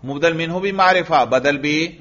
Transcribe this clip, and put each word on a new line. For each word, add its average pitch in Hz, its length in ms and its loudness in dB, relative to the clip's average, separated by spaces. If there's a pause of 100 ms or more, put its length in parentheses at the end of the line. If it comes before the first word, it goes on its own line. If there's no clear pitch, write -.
मुबदल 143 280 -2
मिनहू 165 260 -6
भी 196 120 -4
मारिफा, 180 540 2
बदल 131 320 0
भी, 151 440 -4